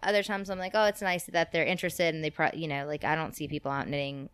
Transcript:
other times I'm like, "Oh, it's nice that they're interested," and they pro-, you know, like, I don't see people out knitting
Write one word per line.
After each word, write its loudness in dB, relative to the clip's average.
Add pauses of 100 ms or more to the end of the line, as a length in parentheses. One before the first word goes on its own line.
other 4
times -4
I'm -4
like, -4
"Oh, 6
it's 2
nice 0
that 0
they're 2
interested," 2
and -4
they 0
pro-, 2
you -4
know, -2
like, -4
I 2
don't -2
see -6
people -4
out -2
knitting -4